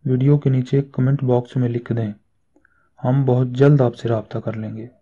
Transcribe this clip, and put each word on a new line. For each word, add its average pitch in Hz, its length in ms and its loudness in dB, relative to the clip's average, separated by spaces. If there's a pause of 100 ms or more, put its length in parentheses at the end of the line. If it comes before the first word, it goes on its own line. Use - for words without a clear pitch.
वीडियो 135 320 2
के 143 120 0
नीचे 131 320 0
comment 139 420 -2
box 123 320 0
में 123 120 0
लिख 120 240 -6
दें, 110 220 -4 (880)
हम 131 240 0
बहुत 127 220 0
जल्द 139 340 4
आपसे 117 260 -2
रब्ता 110 320 -4
कर 110 140 -8
लेंगे। 110 360 -10 (120)